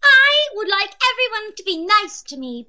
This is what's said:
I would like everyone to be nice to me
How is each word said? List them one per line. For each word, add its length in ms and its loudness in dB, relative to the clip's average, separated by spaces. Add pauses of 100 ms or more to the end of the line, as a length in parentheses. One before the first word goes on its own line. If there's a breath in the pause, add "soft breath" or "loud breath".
I 520 6
would 140 -6
like 240 -2 (200)
everyone 440 -4
to 60 -16
be 160 -6
nice 440 -2
to 140 -18
me 320 -12